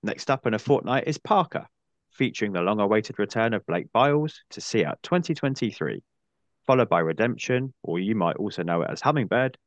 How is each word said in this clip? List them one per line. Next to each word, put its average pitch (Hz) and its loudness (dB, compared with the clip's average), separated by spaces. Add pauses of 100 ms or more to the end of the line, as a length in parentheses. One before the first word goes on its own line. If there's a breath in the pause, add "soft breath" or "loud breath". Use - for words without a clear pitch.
Next - -8
up 135 0
in 113 2
a 107 0
fortnight 131 0
is 151 -4
Parker, - 0 (440)
featuring 110 -2
the 87 0
long-awaited 104 2
return 110 0
of 98 -4
Blake 85 -4
Byles 147 2 (100)
to 98 -14
see 101 0
out - -6
twenty 175 0
twenty-three, 110 -4 (640)
followed 127 6
by 87 4
Redemption, 123 0
or 82 -4
you 101 0
might 87 0
also 95 -6
know 85 0
it - -4
as - -10
Hummingbird 131 0